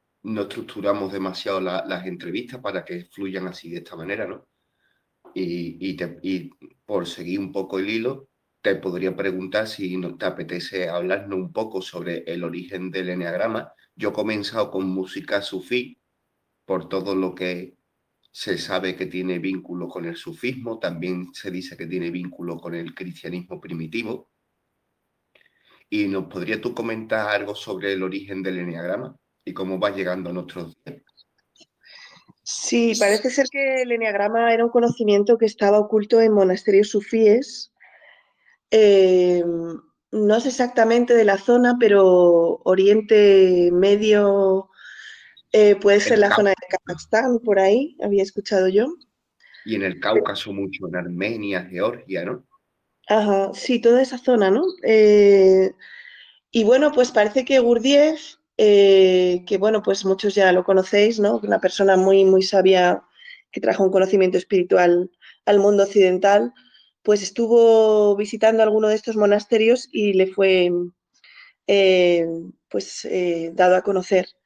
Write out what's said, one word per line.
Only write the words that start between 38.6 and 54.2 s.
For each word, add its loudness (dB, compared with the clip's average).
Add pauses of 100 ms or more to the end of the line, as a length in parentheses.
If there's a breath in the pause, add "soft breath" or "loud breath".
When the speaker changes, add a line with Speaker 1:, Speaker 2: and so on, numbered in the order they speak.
Speaker 2:
Eh, 4 (680)
no 2
sé -4
exactamente 2
de 6
la 2
zona, 2
pero 4
Oriente 4
Medio, 2 (840 loud breath)
eh, 6
puede 4
Speaker 1:
El 2
Speaker 2:
ser 2
la 4
Speaker 1:
Cau- 2
Speaker 2:
zona 2
de -4
Kazajstán, -4
por 0
ahí, 0
había 0
escuchado -2
yo. 2 (800 soft breath)
Speaker 1:
Y -8
en -4
el -6
Cáucaso -4
mucho, -10
en -10
Armenia, -6
Georgia, -6
¿no? -10 (600)
Speaker 2:
Ajá, 0
sí, -2
toda 4
esa -6
zona, 2